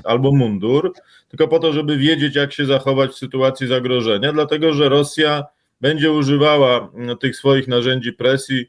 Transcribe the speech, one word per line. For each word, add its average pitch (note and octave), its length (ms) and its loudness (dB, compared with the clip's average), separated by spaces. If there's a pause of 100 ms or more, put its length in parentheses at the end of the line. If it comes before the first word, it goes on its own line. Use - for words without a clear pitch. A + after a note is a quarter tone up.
albo B2+ 280 0
mundur, B2 600 0 (360)
tylko D#3 180 0
po D#3+ 120 2
to, D#3+ 140 0
żeby D3 240 -2
wiedzieć, D3 380 0
jak C#3+ 180 -2
się D3 120 -4
zachować C3+ 460 0
w - 60 -18
sytuacji C3 500 -2
zagrożenia, B2 680 0
dlatego D3+ 400 0
że C#3+ 160 2
Rosja D3 540 0 (380)
będzie D3+ 300 0
używała, C#3+ 840 2
mm, A#2+ 220 -8
tych B2+ 180 -4
swoich C3+ 320 0
narzędzi B2 460 -2
presji C3 560 -2